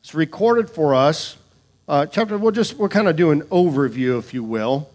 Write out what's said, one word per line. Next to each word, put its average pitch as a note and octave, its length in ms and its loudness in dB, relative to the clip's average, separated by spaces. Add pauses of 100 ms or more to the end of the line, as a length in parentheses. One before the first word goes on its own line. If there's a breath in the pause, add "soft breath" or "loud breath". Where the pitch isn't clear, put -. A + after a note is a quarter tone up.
it's - 140 -20
recorded G#3+ 560 0
for D3+ 240 0
us. C#3 420 0 (520)
Uh, D3 180 0
chapter, G#3 320 -4
we'll A3 140 2
just, G#3+ 260 -2
we'll G#3 100 0
kinda G3+ 240 2
do D#3+ 200 2
an D3 100 0
overview, C3 760 0
if - 120 -16
you B2 120 -8
will. A2+ 500 -4